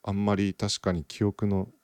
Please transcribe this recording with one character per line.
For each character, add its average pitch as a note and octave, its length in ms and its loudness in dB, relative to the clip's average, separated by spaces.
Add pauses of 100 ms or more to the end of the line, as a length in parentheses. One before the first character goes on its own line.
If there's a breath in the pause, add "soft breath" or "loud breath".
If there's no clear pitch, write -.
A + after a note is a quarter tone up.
あ G#2 100 -6
ん G2+ 140 0
ま G#2 100 4
り F#2+ 200 0
確 - 260 -2
か F#2+ 120 0
に D#2+ 100 -2
記 - 200 -4
憶 G#2 220 0
の G2 240 0 (140)